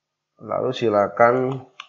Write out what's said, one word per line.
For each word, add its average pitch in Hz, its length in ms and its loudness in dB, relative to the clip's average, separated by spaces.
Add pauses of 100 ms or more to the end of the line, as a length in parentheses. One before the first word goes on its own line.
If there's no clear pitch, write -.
(420)
Lalu, 110 320 -4
silakan 120 880 2 (260)